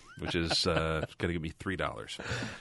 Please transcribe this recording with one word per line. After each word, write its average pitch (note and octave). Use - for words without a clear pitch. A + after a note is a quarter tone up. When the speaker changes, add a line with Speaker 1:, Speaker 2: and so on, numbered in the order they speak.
Speaker 1:
which -
is, E2+
uh, D#2+
<laughs> -
gonna F2
give E2+
me D#2
three F#2+
dollars. C#2+
Speaker 2:
I'm -